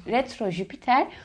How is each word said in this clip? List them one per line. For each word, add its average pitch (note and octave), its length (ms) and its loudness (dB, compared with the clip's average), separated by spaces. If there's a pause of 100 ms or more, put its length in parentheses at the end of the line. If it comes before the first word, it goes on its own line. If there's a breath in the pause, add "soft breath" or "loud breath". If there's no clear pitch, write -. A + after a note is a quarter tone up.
retro A#3 420 -2
Jüpiter G3 580 0 (180 loud breath)